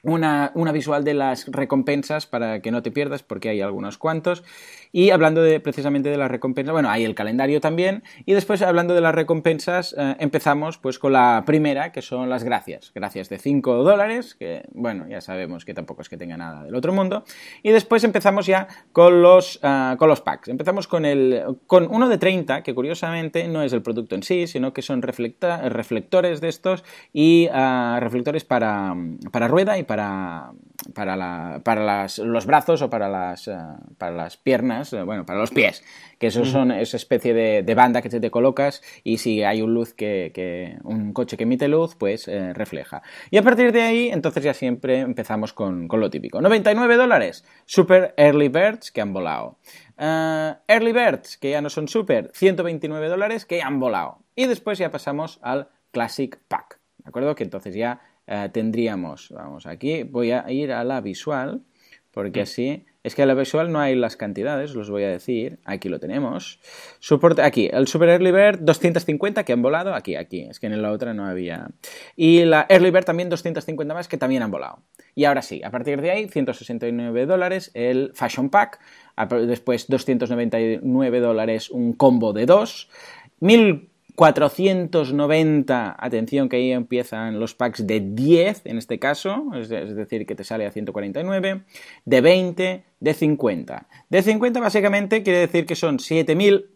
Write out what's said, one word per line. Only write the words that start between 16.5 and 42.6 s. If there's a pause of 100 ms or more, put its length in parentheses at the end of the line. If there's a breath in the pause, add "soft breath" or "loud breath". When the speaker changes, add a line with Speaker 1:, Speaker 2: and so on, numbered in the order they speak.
Speaker 1:
del
otro
mundo. (400 loud breath)
Y
después
empezamos
ya (240 loud breath)
con
los,
ah,
con
los
packs.
Empezamos
con
el, (240)
con
uno
de
treinta,
que
curiosamente
no
es
el
producto
en
sí,
sino
que
son
reflecta-,
reflectores
de
estos (300 loud breath)
y,
ah,
reflectores
para, (380)
para
rueda
y
para, (420)
para
la,
para
las,
los
brazos
o
para
las,
ah, (200)
para
las
piernas,
eh,
bueno,
para
los
pies, (340 loud breath)
que
esos
Speaker 2:
Ujú.
Speaker 1:
son
esa
especie
de,
de
banda
que
te,
te
colocas (220 loud breath)
y
si
hay
un
luz
que,
que,
un
coche
que
emite
luz,
pues,
eh,
refleja. (260 loud breath)